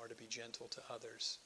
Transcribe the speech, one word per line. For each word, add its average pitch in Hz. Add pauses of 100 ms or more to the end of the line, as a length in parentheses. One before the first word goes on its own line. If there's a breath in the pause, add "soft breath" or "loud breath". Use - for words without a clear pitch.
are 117
to 117
be 117
gentle 117
to - (100)
others. 113